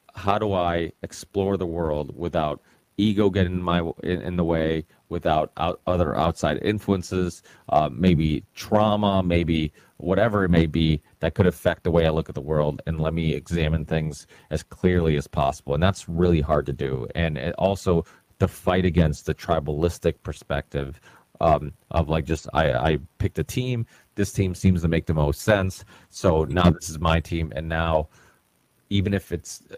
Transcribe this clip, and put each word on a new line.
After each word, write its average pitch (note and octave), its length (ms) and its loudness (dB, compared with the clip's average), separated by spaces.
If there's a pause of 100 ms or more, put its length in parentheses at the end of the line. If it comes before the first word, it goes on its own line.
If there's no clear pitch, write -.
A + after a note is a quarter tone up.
(160)
how G2+ 220 -2
do G#2+ 140 -2
I E2+ 400 0 (120)
explore - 540 -2
the F#2 80 -4
world D#2+ 520 -4
without D#2 440 -2 (360)
ego G#2 320 2
getting F#2 240 2
in F2+ 80 -4
my F2 160 0
w-, E2 260 -2
in, F2 180 -2
in F2+ 140 -6
the F2 80 0
way, D#2+ 420 0 (240)
without D#2+ 480 0
out-, E2+ 300 -4
other F2 280 0
outside D2+ 460 0
influences, F#2+ 800 -2 (280)
uh, D2+ 220 2
maybe D#2 520 2 (120)
trauma, G#2 680 2
maybe E2+ 480 0 (260)
whatever G2+ 460 2
it F2+ 60 2
may E2 160 6
be D#2+ 360 2 (180)
that E2 140 -2
could F#2 140 4
affect - 360 0
the F2 80 0
way E2 140 4
I D#2+ 40 4
look D#2 200 -2
at - 60 -14
the C#2+ 60 -8
world, D2+ 440 -2
and D#2+ 140 -6
let D#2+ 140 -2
me E2 200 0
examine D#2 520 -2
things D#2 420 -4 (220)
as D2+ 140 -4
clearly F2 520 0
as C#2+ 120 -4
possible." C#2 460 -2
And D2 80 0
that's F#2 280 0
really E2+ 320 2
hard D2 260 0
to C#2+ 60 -6
do. C2 420 -6
And D#2+ 220 -2
it D2 200 -6
also F#2 480 0 (340)
to F#2+ 80 4
fight F2+ 380 0
against D#2+ 420 2
the D#2 80 -2
tribalistic D#2+ 880 0
perspective, C#2+ 760 -8 (420)
um, D2 320 2 (180)
of, D2+ 180 0
like, D#2+ 160 0
just, D#2 280 -4
I, D2+ 200 2
I C#2+ 260 0 (200)
picked - 180 -2
a - 60 -2
team, B2+ 420 -4 (300)
this G2+ 180 -2
team F#2 220 0
seems F2+ 260 2
to E2+ 60 0
make E2 180 0
the - 80 -2
most D2 280 2
sense, G2 440 0 (240)
so D#2+ 360 2
now F2 260 4
this - 180 -4
is D#2 100 -10
my E2 200 2
team, E2 360 -4
and D#2+ 140 -6
now D#2+ 380 0 (840)
even G2 220 0
if - 180 -4
it's - 320 -10 (140)